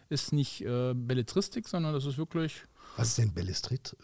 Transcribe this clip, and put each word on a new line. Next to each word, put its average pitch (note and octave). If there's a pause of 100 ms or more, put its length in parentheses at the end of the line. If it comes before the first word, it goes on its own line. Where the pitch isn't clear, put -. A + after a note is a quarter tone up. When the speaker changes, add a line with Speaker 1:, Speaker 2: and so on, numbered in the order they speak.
Speaker 1:
ist -
nicht, C#3+
äh, B2
Belletristik, B2
sondern D#3+
das C#3
ist C#3
wirklich D#3+ (340)
Speaker 2:
Was A2+
ist -
denn A2
Bellistrit? F#2